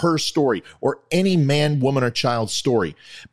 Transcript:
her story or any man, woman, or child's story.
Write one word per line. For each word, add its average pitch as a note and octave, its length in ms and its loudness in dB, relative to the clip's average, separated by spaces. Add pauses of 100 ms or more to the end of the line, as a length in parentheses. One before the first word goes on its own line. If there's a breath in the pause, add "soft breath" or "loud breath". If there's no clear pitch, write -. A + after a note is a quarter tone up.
her E3 180 2
story C3 440 0 (180 loud breath)
or C3 200 -2 (100)
any F#3 260 2
man, D3 440 2
woman, C3+ 220 0
or A#2+ 80 0
child's A#2+ 420 -2
story. G#2 440 0 (360 loud breath)